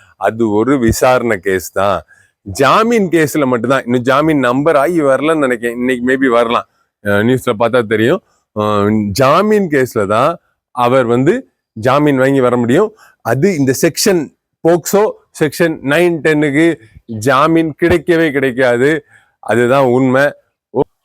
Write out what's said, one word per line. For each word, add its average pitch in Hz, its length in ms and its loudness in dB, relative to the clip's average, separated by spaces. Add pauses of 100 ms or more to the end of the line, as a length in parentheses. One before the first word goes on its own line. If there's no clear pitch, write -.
(220)
அது 110 300 -2
ஒரு 113 280 0
விசாரணை 117 600 0
கேஸ் 95 340 -4
தான். 98 260 -2 (460)
ஜாமீன் 185 640 0
கேஸ்ல 151 360 0
மட்டும்தான். 127 400 -2
இன்னும் 120 180 -2
ஜாமீன் 143 380 0
நம்பர் 139 360 0
ஆகி 165 240 0
வரலன்னு 143 440 0
நினைக்கிறேன், 120 320 -4
இன்னைக்கு 123 280 -2
maybe 131 240 0
வரலாம், 117 380 0 (360)
அஹ், 101 200 0
நியூஸ்ல 123 320 0
பார்த்தா 117 320 0
தெரியும். 113 340 0 (340)
அஹ், 104 340 0 (240)
ஜாமீன் 180 560 2
கேஸ்ல 131 380 -2
தான் 120 240 0 (440)
அவர் 123 300 2
வந்து 127 280 2 (440)
ஜாமீன் 135 440 2
வாங்கி 135 200 2
வர 123 160 2
முடியும். 131 320 0 (360)
அது 131 300 0
இந்த 135 160 0 (100)
செக்ஷன், 175 400 0 (420)
போக்சோ 175 400 0 (320)
செக்ஷன் 160 400 -2 (100)
நைன் 170 360 0
டென்னுக்கு 151 460 0 (520)
ஜாமீன் 151 560 2
கிடைக்கவே 165 560 0
கிடைக்காது. 131 600 0 (520)
அதுதான் 120 460 2
உண்மை. 131 360 2 (480)
ஓ-, 131 160 -4 (160)